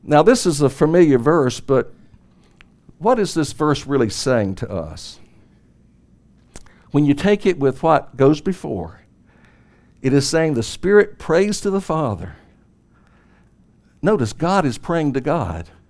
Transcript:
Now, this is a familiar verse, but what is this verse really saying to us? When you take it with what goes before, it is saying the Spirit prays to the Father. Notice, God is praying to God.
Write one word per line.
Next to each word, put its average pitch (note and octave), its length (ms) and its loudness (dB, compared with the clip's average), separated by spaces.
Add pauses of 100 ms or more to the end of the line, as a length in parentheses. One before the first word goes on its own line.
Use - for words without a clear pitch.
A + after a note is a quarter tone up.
Now, D3 180 4
this A3+ 240 4
is D3 140 0
a C#3 80 4
familiar D#3 500 4
verse, C3 400 0
but C3 340 0 (1040)
what A#3 200 0
is F#3+ 160 -2
this D#3 180 -2
verse D3 340 -2
really C3 240 0
saying G#2+ 460 -2
to - 140 -10
us? E2 480 -12 (1700)
When D3 160 2
you C#3+ 80 4
take G3+ 320 0
it F3+ 120 0
with C3+ 240 -2
what D#3+ 340 0
goes C#3+ 240 4
before, A#2 600 -8 (1000)
it C3 120 0
is C#3 160 2
saying D#3+ 260 0
the A#2 80 -2
Spirit G3+ 560 2
prays F#3+ 440 0
to G3+ 80 -2
the G3 100 -2
Father. A#2 560 -6 (1600)
Notice, D3+ 320 0
God F#3 320 0
is B2+ 140 -2
praying D#3+ 360 -2
to C3+ 60 -2
God. G#2+ 500 -4 (200)